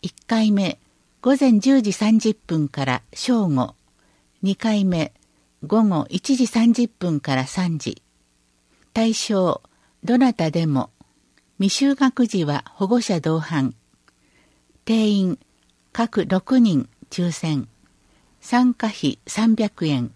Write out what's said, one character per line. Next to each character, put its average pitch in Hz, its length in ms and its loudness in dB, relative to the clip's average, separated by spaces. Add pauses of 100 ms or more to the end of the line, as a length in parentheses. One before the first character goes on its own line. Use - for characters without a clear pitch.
一 - 140 -10 (120)
回 220 260 0
目、 196 260 -2 (420)
午 269 180 2
前 247 200 4
十 269 220 4
時 208 120 -2
三 220 260 2
十 214 160 0
分 156 340 -4
か 139 160 -6
ら 131 180 -2 (120)
正 226 340 0
午。 127 260 -2 (680)
二 190 140 -2
回 208 280 0
目、 175 280 -2 (540)
午 220 180 2
後 175 260 0
一 254 260 -2
時 247 100 0
三 226 280 2
十 240 140 0
分 165 320 -4
か 139 140 -4
ら 131 120 -2
三 170 320 -4
時。 - 240 -10 (920)
対 226 200 0
象、 185 500 -2 (400)
ど 247 160 2
な 254 160 4
た 160 160 0
で 165 160 -2
も。 139 240 -2 (680)
未 196 280 0
就 277 80 2
学 262 320 2
児 185 180 -2
は 143 200 -4 (100)
保 196 120 -4
護 240 140 2
者 180 200 -2
同 160 200 -2
伴。 147 340 -4 (1080)
定 220 240 0
員、 190 300 0 (540)
各 226 340 -2
六 190 320 0
人、 170 300 2 (220)
抽 175 220 -4
選。 151 360 -4 (720)
参 247 320 2
加 226 140 -6
費 - 380 -4
三 220 280 2
百 208 320 -2
円。 127 300 -2